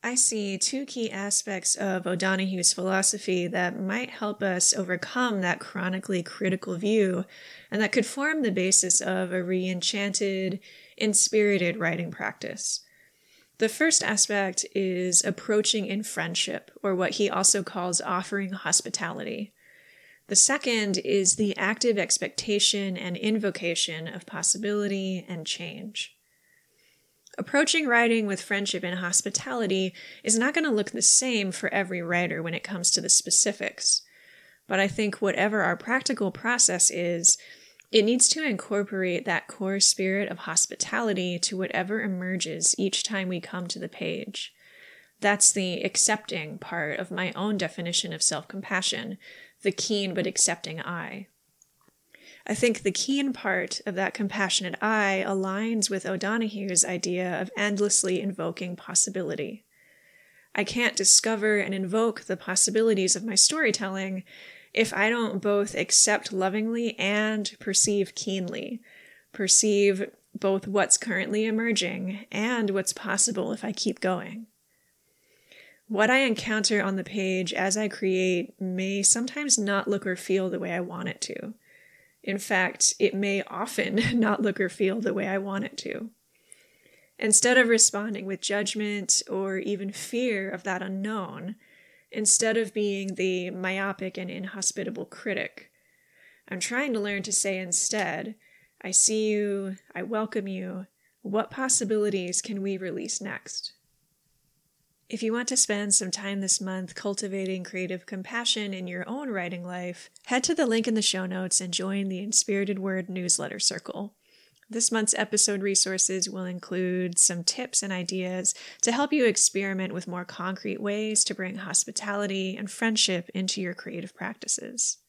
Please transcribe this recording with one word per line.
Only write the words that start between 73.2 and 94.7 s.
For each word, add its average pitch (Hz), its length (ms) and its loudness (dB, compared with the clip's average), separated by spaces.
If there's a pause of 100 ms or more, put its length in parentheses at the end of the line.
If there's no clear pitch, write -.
if 220 140 -6
I - 80 -4
keep - 260 -2
going. 190 480 -2 (1400)
What 214 220 4
I 254 100 6
encounter 220 600 2
on 190 140 0
the 190 80 -2
page 185 500 0
as 190 220 2
I 214 140 0
create 185 720 0
may 190 420 -2
sometimes 254 540 2
not 202 320 0
look 196 180 0
or 185 80 0
feel 185 340 0
the 180 100 -4
way 180 120 -4
I 175 80 -2
want 180 300 -6
it - 120 -8
to. - 320 -8 (680)
In 196 140 -2
fact, 190 600 2
it - 160 4
may 196 300 0
often - 560 -2 (140)
<laughs> - 60 -
not 208 220 4
look 202 200 0
or 185 80 2
feel 202 320 0
the 233 120 0
way 202 140 -2
I 190 100 0
want 196 280 -4
it - 140 -10
to. - 300 -8 (1120)
Instead 247 380 6
of 247 100 8
responding 214 580 4
with 190 160 -4
judgment 208 880 0
or 190 280 -2
even 196 340 -4
fear 214 580 -2
of 180 140 -8
that 185 180 -2
unknown, 190 760 -6 (560)
instead 220 460 2
of 220 160 -2
being 196 420 -2
the 185 360 0
myopic 190 680 -4
and 180 120 -8
inhospitable 190 760 -6